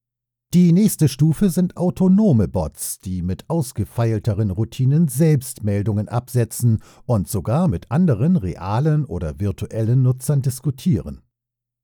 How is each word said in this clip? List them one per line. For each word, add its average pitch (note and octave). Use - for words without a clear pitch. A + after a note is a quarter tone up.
Die F3
nächste F3
Stufe D#3+
sind F3+
autonome F3+
Bots, -
die F#2
mit F2+
ausgefeilteren A2+
Routinen C3
selbst C#3
Meldungen G2+
absetzen A#2
und A#2+
sogar A2+
mit F2
anderen D#3
realen A#2
oder D#2+
virtuellen A2
Nutzern B2+
diskutieren. C3